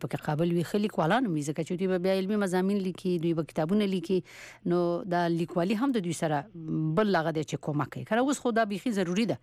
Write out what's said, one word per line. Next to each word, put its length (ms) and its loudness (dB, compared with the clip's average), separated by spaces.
پکې 220 -6
قابل 280 0
وي، 100 2
ښه 120 -6
لیکوالان 500 0
هم 80 -2
وي، 80 0
ځکه 220 -4
چې 100 -4
دوی 140 -2
به 100 2
بیا 160 2
علمي 220 0
مضامین 420 2
لیکي، 400 -2
دوی 160 2
به 100 0
کتابونه 420 0
لیکي، 380 0
نو 380 2
دا 240 0
لیکوالي 460 0
هم 180 2
د 60 2
دوی 160 -2
سره 320 0
بل 160 4
هغه 160 2
دی 120 0
چې 120 -6
کومک 380 -2
کوي. 100 -8
که 120 -2
نه 60 4
اوس 180 0
خو 120 0
دا 120 4
بیخي 280 -2
ضروري 340 0
ده. 180 -2